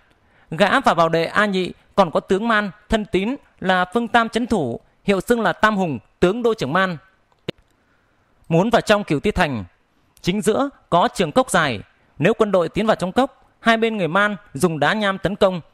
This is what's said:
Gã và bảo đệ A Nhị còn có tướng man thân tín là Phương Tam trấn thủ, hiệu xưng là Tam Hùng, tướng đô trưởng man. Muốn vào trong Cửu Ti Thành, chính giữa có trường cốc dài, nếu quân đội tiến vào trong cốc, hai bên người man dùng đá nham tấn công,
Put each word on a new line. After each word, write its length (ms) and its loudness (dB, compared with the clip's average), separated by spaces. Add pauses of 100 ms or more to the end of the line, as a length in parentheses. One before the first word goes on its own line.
(520)
Gã 280 2
và 140 2
bảo 160 2
đệ 160 0
A 200 -2
Nhị 280 -4 (220)
còn 160 2
có 80 0
tướng 280 -2
man 240 0 (180)
thân 160 -2
tín 300 -2 (240)
là 340 0
Phương 140 -2
Tam 220 0
trấn 180 -4
thủ, 320 -2 (240)
hiệu 180 0
xưng 200 0
là 120 0
Tam 240 0
Hùng, 220 -2 (200)
tướng 240 0
đô 100 2
trưởng 200 -4
man. 240 -2 (1500)
Muốn 200 2
vào 120 4
trong 220 2
Cửu 160 -2
Ti 120 -2
Thành, 320 -2 (580)
chính 200 -2
giữa 280 0 (200)
có 260 2
trường 160 -2
cốc 200 0
dài, 280 0 (400)
nếu 140 4
quân 180 0
đội 180 2
tiến 180 -4
vào 80 4
trong 160 -6
cốc, 480 -2
hai 180 2
bên 200 -2
người 100 -2
man 280 0 (180)
dùng 260 0
đá 140 2
nham 240 -2
tấn 180 -4
công, 260 0 (120)